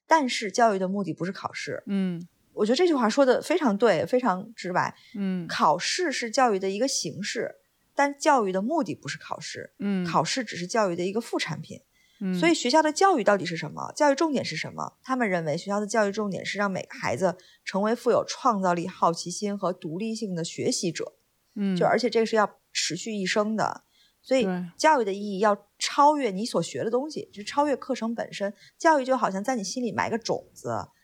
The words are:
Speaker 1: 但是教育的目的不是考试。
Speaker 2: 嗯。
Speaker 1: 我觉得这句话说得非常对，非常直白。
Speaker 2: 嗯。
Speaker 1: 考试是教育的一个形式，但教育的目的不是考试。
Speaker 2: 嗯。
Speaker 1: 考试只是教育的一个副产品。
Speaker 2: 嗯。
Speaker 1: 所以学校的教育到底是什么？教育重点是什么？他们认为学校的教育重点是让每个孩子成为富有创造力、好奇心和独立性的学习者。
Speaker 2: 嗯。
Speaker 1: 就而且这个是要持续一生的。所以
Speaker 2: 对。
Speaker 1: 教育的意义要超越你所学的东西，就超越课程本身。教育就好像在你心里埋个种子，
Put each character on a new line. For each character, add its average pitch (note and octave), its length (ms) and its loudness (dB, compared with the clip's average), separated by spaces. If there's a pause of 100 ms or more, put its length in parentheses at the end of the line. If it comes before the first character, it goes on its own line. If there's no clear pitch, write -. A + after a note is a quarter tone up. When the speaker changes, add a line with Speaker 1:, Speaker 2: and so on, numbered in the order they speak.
Speaker 1:
但 D4+ 200 4
是 G#3+ 220 -4
教 A3+ 240 4
育 F#3+ 60 -2
的 F#3 80 -2
目 G3 160 -2
的 D#3+ 100 -6
不 E3 100 -6
是 F#3+ 60 -4
考 - 220 -10
试。 - 340 -10
Speaker 2:
嗯。 F#3 400 -2 (280)
Speaker 1:
我 G#3 120 0
觉 A3+ 60 4
得 - 40 4
这 F4+ 120 4
句 D#4+ 60 4
话 A#3+ 140 2
说 C#4 160 6
得 B3 160 4
非 D#4 160 0
常 A3 220 2
对， G3 260 4
非 B3 140 2
常 G#3+ 360 -2
直 F3+ 180 -8
白。 D#3 220 0 (220)
Speaker 2:
嗯。 F#3 300 -4
Speaker 1:
考 E3+ 320 2
试 E4+ 320 -2
是 B3 180 -4
教 A#3+ 240 2
育 F#3+ 60 0
的 F#3+ 100 -2
一 G3 100 -4
个 C4 100 0
形 E3+ 340 -6
式， - 320 -6 (400)
但 C#4+ 240 0
教 C4+ 260 4
育 F#3+ 60 -2
的 F#3+ 100 0
目 C#4 220 0
的 E3 140 -4
不 - 100 -16
是 C#3+ 100 -8
考 - 220 -10
试。 - 400 -12
Speaker 2:
嗯。 G3 260 -2
Speaker 1:
考 D#3+ 200 2
试 B3 180 -2
只 F#3 140 -8
是 F3 100 -8
教 G#3 240 0
育 F3 60 -4
的 F3 100 -2
一 G3 60 -4
个 A3 80 -2
副 - 180 -6
产 - 240 -6
品。 - 180 -16 (400)
Speaker 2:
嗯。 F#3+ 140 -2
Speaker 1:
所 F3+ 120 2
以 E4+ 60 6
学 C#4 160 0
校 D#4 140 6
的 D4+ 100 2
教 F#4+ 260 4
育 - 60 0
到 G3+ 140 4
底 D#3+ 80 -4
是 E3+ 100 -6
什 D#3+ 160 -8
么？ - 240 -8
教 G3+ 160 4
育 - 20 4
重 D#4+ 160 0
点 A#3 140 0
是 D#3+ 100 -6
什 D#3 160 -6
么？ - 320 -8
他 B3+ 140 -4
们 A#3 120 0
认 E3+ 180 0
为 D3+ 100 0
学 G3 140 -6
校 G3+ 100 0
的 G#3+ 60 -4
教 G#3 200 2
育 G3 60 -2
重 G#3 160 -2
点 E3+ 160 -4
是 G3 140 -6
让 G3+ 120 0
每 F3+ 120 -6
个 - 160 -16
孩 A#2+ 180 -2
子 F3 200 0 (280)
成 - 160 -2
为 G#3+ 140 2
富 A3+ 160 -2
有 F3+ 180 4
创 G#3+ 320 0
造 F3+ 140 2
力、 F3 120 -4
好 F3+ 280 2
奇 - 160 -10
心 G3+ 260 -6
和 F#3 160 -2
独 E3+ 240 -8
立 A3 180 -6
性 G#3+ 200 -6
的 E3 100 -4
学 - 260 -2
习 E3+ 220 -2
者。 - 220 -8 (420)
Speaker 2:
嗯。 G3 180 0
Speaker 1:
就 F3+ 120 2
而 - 120 4
且 A3+ 120 0
这 A#3 100 2
个 A3 60 2
是 A3 100 0
要 G#3 220 2 (120)
持 - 240 -4
续 A3 200 -8
一 G3 100 -2
生 G#3+ 320 0
的。 - 280 -2 (400)
所 C4 120 2
以 B3 80 4
Speaker 2:
对。 F3+ 200 -2 (120)
Speaker 1:
教 D4+ 260 4
育 - 20 0
的 G3 80 -2
意 G3 60 -6
义 G3+ 220 -4
要 G#3 260 2 (140)
超 D4 360 4
越 B3+ 140 0
你 F#3+ 160 -4
所 G#3 160 0
学 C3 220 -4
的 A3 80 -2
东 C4+ 180 0
西， - 220 -10
就 G3+ 100 -16
超 C#4+ 240 0
越 C#4 80 2
课 C4+ 180 -6
程 A3+ 220 -4
本 - 180 -8
身。 G3+ 220 -6 (240)
教 D#4 220 4
育 B3 40 -2
就 B3+ 120 2
好 A3+ 120 0
像 F#3+ 140 -2
在 C4 140 -2
你 G3 80 -4
心 B3 180 -6
里 A3+ 80 -2
埋 - 180 -2
个 A3+ 80 -2
种 - 380 -4
子， A2+ 320 -4 (180)